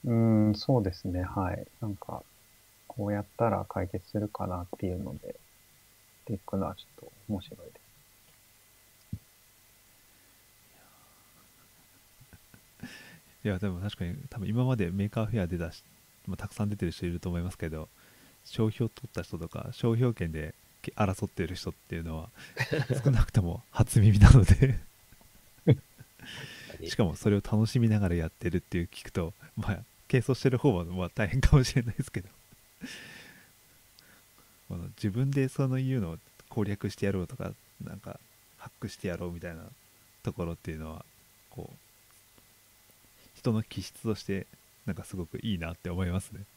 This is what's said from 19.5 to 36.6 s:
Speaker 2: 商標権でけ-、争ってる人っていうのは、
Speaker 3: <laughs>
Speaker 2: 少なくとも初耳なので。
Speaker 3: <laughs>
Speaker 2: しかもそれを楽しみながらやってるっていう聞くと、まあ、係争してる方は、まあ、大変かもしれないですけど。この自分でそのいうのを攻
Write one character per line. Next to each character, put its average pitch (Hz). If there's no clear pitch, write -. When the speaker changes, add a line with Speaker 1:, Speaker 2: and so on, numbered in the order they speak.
Speaker 2:
商 117
標 120
権 85
で 78
け-、 -
争 95
っ -
て -
る 85
人 -
っ 82
て -
い 82
う 82
の 80
は、 80
Speaker 3:
<laughs> 131
Speaker 2:
少 139
な 117
く -
と 107
も 87
初 -
耳 104
な 101
の 127
で。 120
Speaker 3:
<laughs> -
Speaker 2:
し -
か 120
も 82
そ -
れ 104
を 101
楽 110
し -
み 117
な 107
が 101
ら 87
や 80
っ -
て -
る 87
っ 85
て -
い -
う 90
聞 -
く -
と、 85
ま 110
あ、 101
係 135
争 123
し -
て 135
る 127
方 123
は、 87
ま 87
あ、 85
大 -
変 127
か -
も 131
し -
れ 123
な 117
い -
で -
す -
け 101
ど。 -
こ 92
の 85
自 110
分 131
で 139
そ 135
の 127
い 131
う 127
の 85
を 80
攻 110